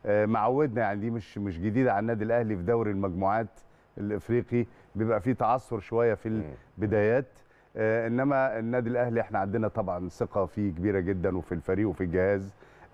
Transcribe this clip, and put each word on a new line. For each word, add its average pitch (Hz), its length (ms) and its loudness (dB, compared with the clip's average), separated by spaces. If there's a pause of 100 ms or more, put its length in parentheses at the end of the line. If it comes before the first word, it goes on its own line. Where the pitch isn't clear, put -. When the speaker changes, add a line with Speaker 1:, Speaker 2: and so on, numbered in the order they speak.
Speaker 1:
آه، 104 200 4
معودنا 120 560 2
يعني، 101 180 0
دي 113 100 -4
مش، 113 280 -8
مش 98 200 -4
جديدة 110 340 2
على 101 80 2
النادي 110 240 -2
الأهلي 113 320 0
في 87 60 -6
دوري 110 280 2
المجموعات 98 560 0 (520)
الإفريقي، 113 680 -2 (280)
بيبقى 110 260 0
فيه 127 120 0
تعثر 113 480 0
شوية 113 340 2
في 110 140 -6
Speaker 2:
مم. 110 140 -2 (360)
Speaker 1:
البدايات. 110 460 2 (520)
آه، 110 300 2
إنما 131 520 0
النادي 117 320 -2
الأهلي 120 300 0
إحنا 104 180 -2
عندنا 101 300 0
طبعا 92 400 -4
ثقة 101 380 -2
فيه 104 240 -2
كبيرة 95 300 0
جدا، 92 360 -2
وفي 87 160 -6
الفريق 95 360 0
وفي 92 160 -4
الجهاز، 98 500 0 (400)